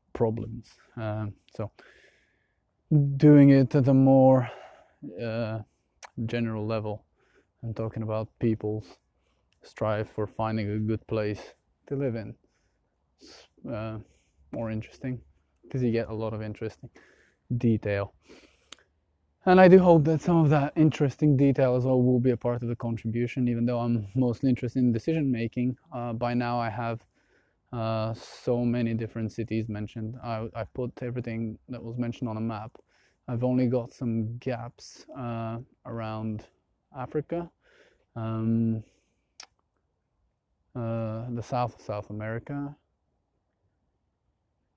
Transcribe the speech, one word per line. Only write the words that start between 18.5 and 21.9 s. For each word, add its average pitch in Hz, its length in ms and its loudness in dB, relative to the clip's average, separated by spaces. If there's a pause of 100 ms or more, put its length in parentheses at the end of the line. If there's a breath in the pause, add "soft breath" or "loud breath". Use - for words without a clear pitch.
And 185 160 8
I 185 80 12
do 185 100 12
hope 170 260 8
that 160 180 2
some 170 160 4
of 156 100 6
that 143 260 2
interesting 151 640 4
detail 131 400 4
as 127 80 0
well 127 180 2